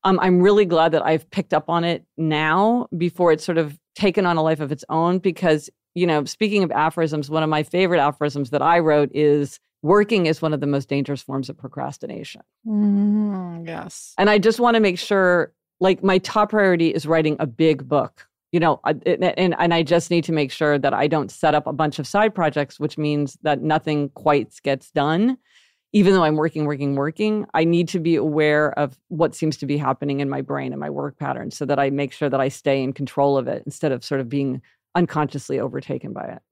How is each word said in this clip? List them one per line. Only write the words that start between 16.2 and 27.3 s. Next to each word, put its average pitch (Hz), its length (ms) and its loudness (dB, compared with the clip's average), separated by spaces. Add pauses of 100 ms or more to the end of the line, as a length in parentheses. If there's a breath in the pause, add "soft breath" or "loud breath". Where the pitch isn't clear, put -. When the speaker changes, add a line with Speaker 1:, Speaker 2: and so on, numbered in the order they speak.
Speaker 1:
priority 185 380 4
is 151 180 -2
writing 156 320 2
a 156 80 -2
big 139 420 0
book, - 400 -2 (240)
you 170 80 2
know, 160 240 2
I, 151 60 0 (160)
and, 180 180 0
and, 180 340 0
and 170 160 2
I 165 80 2
just 165 280 0
need 170 140 2
to 170 80 -4
make 147 200 -2
sure 147 260 0
that 135 160 0
I 127 140 0
don't 147 240 -2
set 151 220 0
up 147 120 0
a - 60 -6
bunch 147 260 -2
of 143 80 -8
side 214 260 0
projects, 151 460 -2
which 151 180 -6
means 147 460 -2
that 147 180 0
nothing 151 500 0
quite - 520 0
gets 139 300 -4
done. 170 440 0 (560 soft breath)
Even 196 200 6
though 185 120 4
I'm 156 120 2
working, 151 280 -2
working, 143 300 -2
working, 208 600 -2